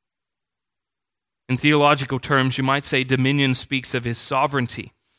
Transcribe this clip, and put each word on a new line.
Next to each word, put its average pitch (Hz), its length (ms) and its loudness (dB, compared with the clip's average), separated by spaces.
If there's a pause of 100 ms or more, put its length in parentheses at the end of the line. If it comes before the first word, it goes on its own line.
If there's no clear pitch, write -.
(1500)
In 127 100 -2
theological 147 600 4
terms, 131 400 0
you 135 60 -2
might 135 200 0
say 131 200 0
dominion 131 500 2
speaks - 400 -6
of 123 100 -4
his 117 140 -4
sovereignty, 139 760 -4 (240)